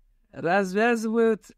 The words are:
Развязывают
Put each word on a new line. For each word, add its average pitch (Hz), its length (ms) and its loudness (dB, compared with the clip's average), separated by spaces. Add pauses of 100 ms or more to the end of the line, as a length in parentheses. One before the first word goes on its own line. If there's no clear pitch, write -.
(320)
Развязывают 220 1160 0 (100)